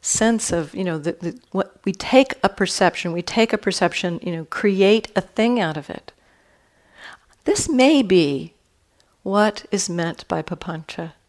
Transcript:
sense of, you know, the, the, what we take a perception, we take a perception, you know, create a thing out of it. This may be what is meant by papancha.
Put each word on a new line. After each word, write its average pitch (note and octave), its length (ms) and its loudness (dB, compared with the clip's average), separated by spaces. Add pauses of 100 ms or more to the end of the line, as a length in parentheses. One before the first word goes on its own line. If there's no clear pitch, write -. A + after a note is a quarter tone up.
sense A3+ 480 0
of, E3+ 240 -4
you F#3 80 -4
know, E3 160 -2
the, D3 140 -4
the, F3 260 -8 (120)
what - 320 -4
we G3 100 -2
take - 500 2
a G3 60 4
perception, F3+ 640 0
we F3 100 -6
take A3+ 300 0
a G#3+ 40 -2
perception, F3+ 640 -2
you F3 140 -6
know, D#3+ 100 -8
create G3+ 720 2
a F#3+ 60 2
thing A#3 380 0
out D#3 180 -2
of C#3+ 120 -12
it. - 220 -14 (1300)
This G4+ 220 0
may C#4 360 4
be D#3+ 500 2 (680)
what G#3 480 0
is G3+ 180 -4
meant E3+ 380 -6
by D#3+ 160 -4
papancha. E3 680 -12 (160)